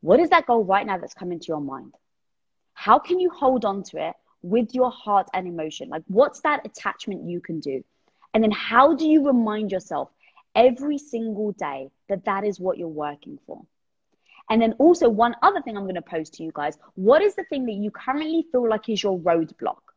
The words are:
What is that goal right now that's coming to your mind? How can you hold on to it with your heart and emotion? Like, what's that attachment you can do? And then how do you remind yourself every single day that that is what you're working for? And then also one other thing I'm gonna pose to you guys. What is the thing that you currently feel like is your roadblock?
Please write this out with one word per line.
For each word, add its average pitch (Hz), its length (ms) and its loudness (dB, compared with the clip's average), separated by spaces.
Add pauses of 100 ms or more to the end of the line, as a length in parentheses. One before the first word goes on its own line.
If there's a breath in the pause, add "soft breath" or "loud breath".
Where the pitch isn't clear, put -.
What 196 180 6
is 339 80 2
that 339 160 4
goal 233 180 2
right 190 220 0
now 196 140 -4
that's - 160 -14
coming 175 260 -10
to - 80 -16
your 156 140 -4
mind? 135 320 -12 (760)
How 233 260 2
can 359 220 -2
you 359 80 2
hold 262 380 0
on 196 160 -4
to 156 260 -8
it 175 60 -10 (260)
with 220 340 -2
your 254 160 2
heart 202 440 0
and 185 120 -4
emotion? 156 440 -10
Like, 160 160 -8
what's 240 360 2
that 302 220 -2
attachment - 640 -10
you 175 100 -6
can 165 220 -8
do? 135 240 -8 (480 soft breath)
And 220 100 2
then 214 100 2
how 262 420 4
do 320 120 -2
you 302 200 4
remind 220 440 0
yourself 175 400 -6 (440 soft breath)
every 254 420 4
single 220 560 -6
day 139 380 -10 (180)
that 196 160 -4
that 196 180 -2
is 202 160 -4
what 185 200 -4
you're 170 100 -8
working 147 580 -10
for? - 140 -18 (880 soft breath)
And 226 140 2
then 226 160 0
also 311 320 6
one 226 320 0
other 370 180 4
thing 226 160 -10
I'm 202 80 -8
gonna 185 160 -8
pose 160 300 -8
to - 120 -16
you 160 120 -10
guys. 147 240 -6 (160 soft breath)
What 226 260 4
is 403 140 2
the 349 100 -8
thing 269 220 -6
that 220 80 -6
you 208 160 -6
currently 311 600 -4
feel 247 160 0
like 214 220 -2
is 208 140 -2
your 196 160 -2
roadblock? 165 640 -2 (140)